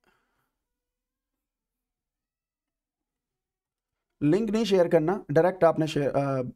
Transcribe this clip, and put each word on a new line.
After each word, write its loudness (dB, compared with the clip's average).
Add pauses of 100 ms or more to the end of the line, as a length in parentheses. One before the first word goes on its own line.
(4000)
लिंक 0
नहीं -2
शेयर 2
करना, 0
डायरेक्ट 0
आपने 2
शेयर, -2
अ, -2 (140)